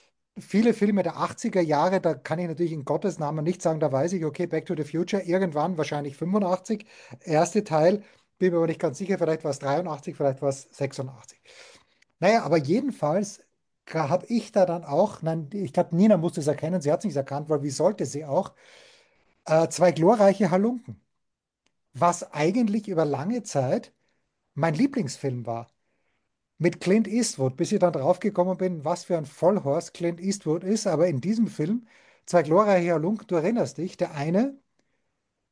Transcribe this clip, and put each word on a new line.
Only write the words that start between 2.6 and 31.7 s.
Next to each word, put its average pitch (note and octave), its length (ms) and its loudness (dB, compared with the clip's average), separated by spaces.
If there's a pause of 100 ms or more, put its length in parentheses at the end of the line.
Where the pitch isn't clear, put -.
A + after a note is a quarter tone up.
in D3+ 120 -8
Gottes E3+ 340 -2
Namen D3+ 260 -4
nicht F3+ 180 -2
sagen, D#3+ 180 0
da D3+ 120 0
weiß C#3 220 0
ich, E3 100 -2
okay, D#3 220 -4
Back D#3+ 200 -6
to F3+ 100 -4
the D3+ 80 -4
Future, F3 380 -2
irgendwann, E3+ 560 -2
wahrscheinlich D3 380 -4
fünfundachtzig, F#3 720 -2 (340)
erste F3 440 0
Teil, E3+ 380 2 (360)
bin F3+ 140 2
mir E3+ 60 2
aber E3 80 2
nicht D#3+ 140 -4
ganz D3+ 180 -2
sicher, F#3+ 200 -2
vielleicht D#3+ 260 -2
war's C#3 160 -4
dreiundachtzig, C#3+ 560 -4
vielleicht C#3 260 -2
war's C#3 300 -4
sechsundachtzig. C3+ 680 -10 (800)
Naja, G#3 240 4
aber D#3 140 2
jedenfalls F#3+ 800 -2 (440)
ka-, D#3 240 -2
hab F3 220 -2
ich A#3 220 -2
da F#3+ 140 4
dann E3+ 180 -2
auch, E3+ 380 0
nein, D#3+ 300 -4
ich F#3+ 200 -6
glaub, F3 200 0
Nina G3 240 6
musste E3 240 -2
es C#3 60 -4
erkennen, D#3 340 -2
sie C#3+ 120 0
hat's F3 120 -2
nicht D#3 120 -4
erkannt, C#3+ 320 -4
weil D3+ 140 0
wie C#3+ 80 -4
sollte E3+ 360 0
sie C#3+ 180 -8
auch, D#3 300 -2 (920)
äh, D#3+ 220 4
zwei E3+ 240 4
glorreiche G3 580 4
Halunken, G3+ 500 -2 (920)
was E3 380 0
eigentlich G3+ 560 0
über E3 160 0
lange D3 380 -2
Zeit D3 500 -2 (600)
mein D#3 200 0
Lieblingsfilm C#3+ 720 -2
war. A#2 220 -8 (920)
Mit E3 220 0
Clint G3 280 2
Eastwood, C#3 480 -2
bis E3+ 160 -2
ich G3+ 80 2
dann F3+ 140 4
draufgekommen F3+ 640 0
bin, F3+ 260 -4
was F3 200 -4
für E3+ 140 -2
ein D3 80 -6
Vollhorst E3 680 0
Clint E3+ 260 -4
Eastwood F#3 440 -4
ist, G#3+ 220 -2
aber E3+ 220 2
in C#3 120 -2
diesem G#3+ 280 0
Film, G3+ 380 -4 (400)